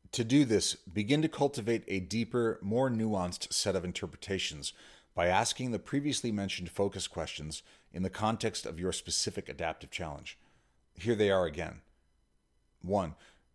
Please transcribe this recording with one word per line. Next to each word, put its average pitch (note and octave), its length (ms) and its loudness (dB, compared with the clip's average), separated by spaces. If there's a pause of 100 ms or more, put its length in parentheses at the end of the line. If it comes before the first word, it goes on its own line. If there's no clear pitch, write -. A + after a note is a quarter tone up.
(120)
To B2 120 0
do C3+ 220 6
this, G#2+ 300 4
begin G#2+ 480 0
to D#3 60 4
cultivate A#2 580 0
a F#2+ 120 0
deeper, A2+ 600 0
more A#2+ 300 2
nuanced G#2 600 -2
set - 240 2
of F2 80 0
interpretations F2 880 -4 (440)
by F2 120 4
asking A2+ 440 2
the G#2+ 80 -2
previously C#3+ 520 -2
mentioned G2 380 -2
focus G2 380 -2
questions D#2 560 -8 (280)
in F2+ 120 -4
the F#2 80 2
context A2 560 -2
of D#2+ 120 -8
your F2+ 120 0
specific - 580 -4
adaptive D#2+ 400 -6
challenge. - 480 -8 (560)
Here A2 220 0
they G#2 160 6
are F#2 140 6
again. D#2+ 360 -6 (1000)
One, F2+ 320 0 (400)